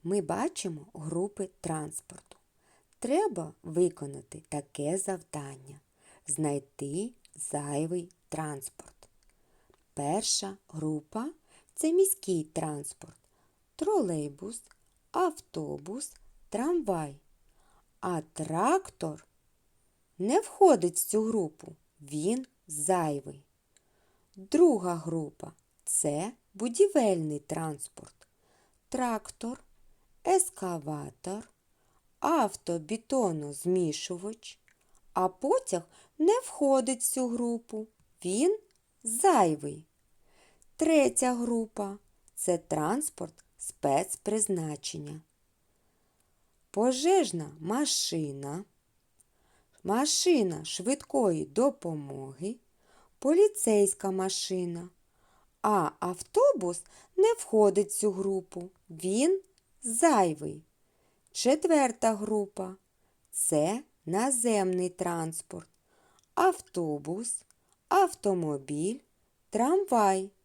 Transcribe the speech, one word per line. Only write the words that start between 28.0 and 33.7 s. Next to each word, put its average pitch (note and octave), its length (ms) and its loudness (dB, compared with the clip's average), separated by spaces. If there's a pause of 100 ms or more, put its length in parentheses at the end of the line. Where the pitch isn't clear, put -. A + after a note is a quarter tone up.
трактор, A#3+ 760 -4 (640)
ескаватор, F3 1200 -2 (680)
автобетонозмішувач, F3+ 2500 -2 (540)